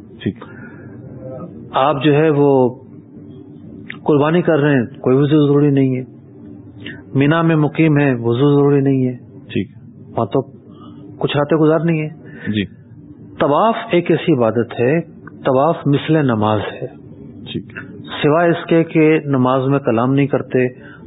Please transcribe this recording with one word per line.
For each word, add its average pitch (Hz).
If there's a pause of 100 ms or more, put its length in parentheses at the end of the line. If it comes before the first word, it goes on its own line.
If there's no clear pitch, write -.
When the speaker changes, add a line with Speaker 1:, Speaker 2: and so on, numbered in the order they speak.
(240)
Speaker 1:
ٹھیک۔ - (1300)
Speaker 2:
آپ 139
جو 147
ہے 156
وہ 139 (1300)
قربانی 156
کر 165
رہے 143
ہیں، 113
کوئی 127
وضو 147
ضروری 143
نہیں 135
ہے۔ 131 (1120)
مینا 147
میں 165
مقیم 151
ہیں، 139
وضو 120
ضروری 143
نہیں 135
ہے۔ 123 (220)
Speaker 1:
ٹھیک۔ - (500)
Speaker 2:
وہاں 117
تو 135 (760)
کچھ -
راتیں 147
گزارنی 156
ہے۔ 151 (380)
Speaker 1:
جی۔ 104 (680)
Speaker 2:
طواف 170 (160)
ایک 175
ایسی 151
عبادت 113
ہے، 139 (420)
طواف 143 (100)
مثل 143
نماز 107
ہے۔ - (640)
Speaker 1:
ٹھیک۔ - (580)
Speaker 2:
سوائے 165
اس -
کے 165
کہ 160
نماز 131
میں 139
کلام 123
نہیں 139
کرتے، 127 (340)